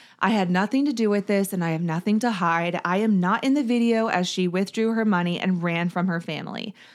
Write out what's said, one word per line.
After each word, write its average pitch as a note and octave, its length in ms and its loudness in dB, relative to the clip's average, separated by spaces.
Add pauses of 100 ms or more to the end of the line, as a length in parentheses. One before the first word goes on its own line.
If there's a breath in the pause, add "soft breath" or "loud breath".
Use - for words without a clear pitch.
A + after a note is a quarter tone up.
(200 loud breath)
I - 100 2
had F#3+ 220 2
nothing G#3+ 320 0
to C#4+ 80 0
do A3+ 180 0
with G3+ 160 0
this, G3 260 0
and F3+ 120 -2
I E3 60 -2
have D#3+ 120 -2
nothing F3+ 380 0
to A#3+ 100 0
hide. E3+ 540 0
I F3+ 140 0
am G#3+ 200 2
not F3+ 240 2
in C4+ 120 2
the C#4+ 100 2
video A#3 420 2
as F3+ 220 0
she F3+ 180 -2
withdrew G3 460 -2
her A3 120 0
money F3 360 0
and F3+ 240 0
ran E3+ 240 0
from F3 180 -2
her E3 140 -2
family. D3+ 560 -10 (180 loud breath)